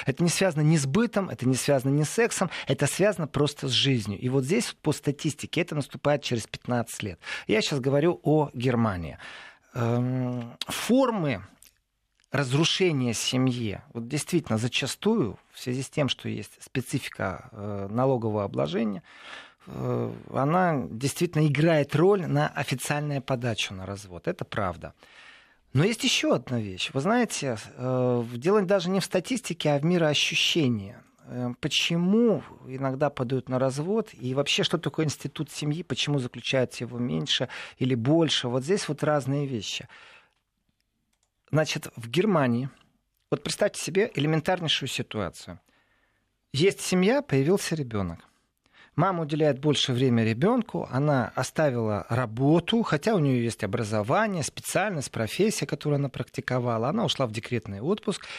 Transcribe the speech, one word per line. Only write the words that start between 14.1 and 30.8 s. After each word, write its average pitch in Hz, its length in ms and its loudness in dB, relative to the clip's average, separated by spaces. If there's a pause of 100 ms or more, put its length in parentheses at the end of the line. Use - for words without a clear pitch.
зачастую, 131 800 0 (140)
в - 80 -20
связи 127 220 -4
с - 80 -10
тем, 139 180 0
что - 200 -4
есть 110 240 -8 (100)
специфика, - 920 -6
э, 101 380 -8
налогового 113 540 2
обложения, 170 580 -2 (640)
э, 123 480 -4 (180)
она 151 580 2
действительно 151 560 0
играет 151 500 2
роль 180 300 4
на 143 220 2
официальную 147 720 -4
подачу 120 540 -4
на 92 100 -10
развод. 95 440 -8
Это 180 160 -4
правда. 85 500 -4 (800)
Но 139 120 4
есть 226 200 0
ещё 269 300 2
одна 123 260 -2
вещь. 95 320 -6
Вы 135 80 -2
знаете, 175 560 0 (200)
э, 127 480 2
в-, 120 140 -8
дело 196 240 2
даже 180 280 2
не 190 100 2
в - 40 -2
статистике, 180 640 -2
а 143 80 4
в 139 60 0
мироощущении. 151 1120 2 (300)